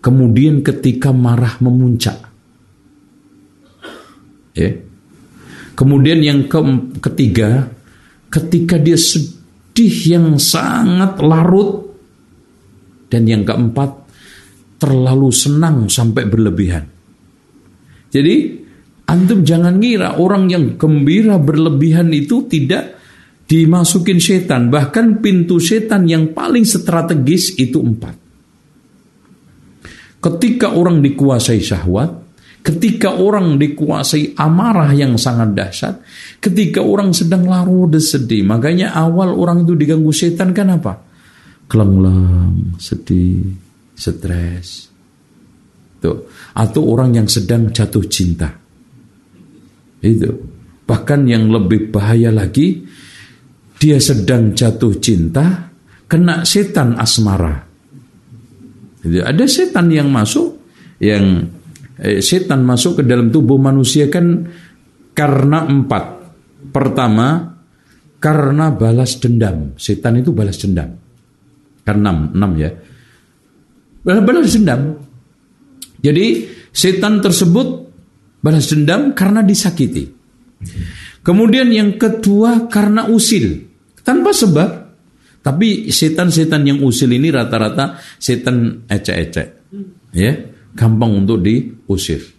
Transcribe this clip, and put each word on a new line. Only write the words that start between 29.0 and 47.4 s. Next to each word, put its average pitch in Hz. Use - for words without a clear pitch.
Ketika 180
orang 170
dikuasai 127
syahwat, 92
ketika 180
orang 185
dikuasai 147
amarah 170
yang 135
sangat 113
dahsyat, 98
ketika 185
orang 196
sedang 175
larut 180
dan 156
sedih. 113
Makanya 127
awal 170
orang 175
itu 175
diganggu 156
setan 170
kan 190
apa? 107
Kelenglang, 92
sedih, 90
stres. 87
Tuh. -
Atau 113
orang 117
yang 107
sedang 113